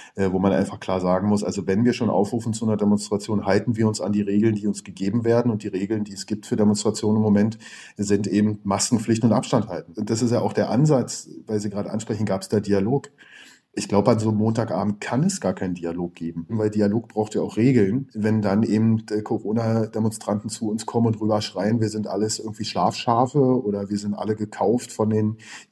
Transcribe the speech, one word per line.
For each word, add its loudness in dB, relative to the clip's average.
Äh, 0
wo 0
man 2
einfach 0
klar -2
sagen 2
muss, 2
also -4
wenn 2
wir 4
schon -2
aufrufen 0
zu -6
einer 2
Demonstration, 2
halten 2
wir 2
uns 0
an -2
die 0
Regeln, 2
die -4
uns -4
gegeben -4
werden. 2
Und -4
die -8
Regeln, -2
die -10
es -12
gibt -6
für -2
Demonstrationen 2
im 2
Moment, 2
sind 0
eben 2
Maskenpflicht 0
und 6
Abstand 0
halten. -10
Und -4
das 0
ist 2
ja 2
auch -2
der 0
Ansatz, 0
weil -2
Sie -6
gerade -6
ansprechen, -4
gab's -2
da 2
Dialog. 0
Ich -6
glaube, 4
an 2
so 0
einem 2
Montagabend 0
kann 0
es 0
gar 0
keinen -4
Dialog -6
geben, -8
weil 0
Dialog 0
braucht -4
ja 0
auch -6
Regeln. 4
Wenn 2
dann 2
eben, 2
äh, 0
Corona-Demonstranten -2
zu -6
uns -4
kommen 2
und 0
rüber 2
schreien, 0
wir 2
sind -4
alles -2
irgendwie -8
Schlafschafe 2
oder 2
wir 0
sind -2
alle -4
gekauft -2
von 0
den 0